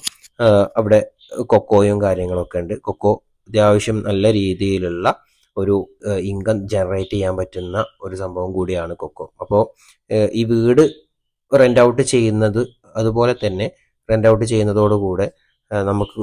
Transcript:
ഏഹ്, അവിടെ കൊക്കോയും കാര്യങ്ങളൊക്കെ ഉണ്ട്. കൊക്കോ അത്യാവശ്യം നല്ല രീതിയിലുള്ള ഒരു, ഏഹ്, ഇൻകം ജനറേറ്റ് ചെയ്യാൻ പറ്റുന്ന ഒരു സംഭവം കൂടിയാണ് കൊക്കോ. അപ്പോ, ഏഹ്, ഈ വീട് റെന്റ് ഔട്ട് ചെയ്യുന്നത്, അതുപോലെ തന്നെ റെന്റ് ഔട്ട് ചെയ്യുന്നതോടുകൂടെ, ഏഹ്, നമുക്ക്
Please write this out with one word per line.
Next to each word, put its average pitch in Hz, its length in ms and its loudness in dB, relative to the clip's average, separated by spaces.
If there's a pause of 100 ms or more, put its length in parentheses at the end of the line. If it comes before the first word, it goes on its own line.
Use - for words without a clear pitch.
(400)
ഏഹ്, 104 260 4 (100)
അവിടെ 107 240 4 (460)
കൊക്കോയും 104 540 2
കാര്യങ്ങളൊക്കെ 90 580 -2
ഉണ്ട്. 87 220 -6
കൊക്കോ 101 300 -2 (340)
അത്യാവശ്യം 104 580 2
നല്ല 101 300 0
രീതിയിലുള്ള 95 720 -2 (500)
ഒരു, 101 180 0 (320)
ഏഹ്, 98 180 -4
ഇൻകം 98 320 -4 (120)
ജനറേറ്റ് 95 420 -4
ചെയ്യാൻ 95 260 -2
പറ്റുന്ന 92 480 -6 (180)
ഒരു 92 140 -12
സംഭവം 92 360 -8
കൂടിയാണ് 90 420 -4
കൊക്കോ. 80 300 -14 (160)
അപ്പോ, 101 180 0 (520)
ഏഹ്, 107 220 0
ഈ 113 120 -2
വീട് 117 380 4 (720)
റെന്റ് 127 280 4
ഔട്ട് 120 220 4
ചെയ്യുന്നത്, 110 600 0 (340)
അതുപോലെ 117 380 0
തന്നെ 101 320 -4 (420)
റെന്റ് 110 200 2
ഔട്ട് 110 160 4
ചെയ്യുന്നതോടുകൂടെ, 104 800 0 (440)
ഏഹ്, 104 140 -4
നമുക്ക് 101 380 -4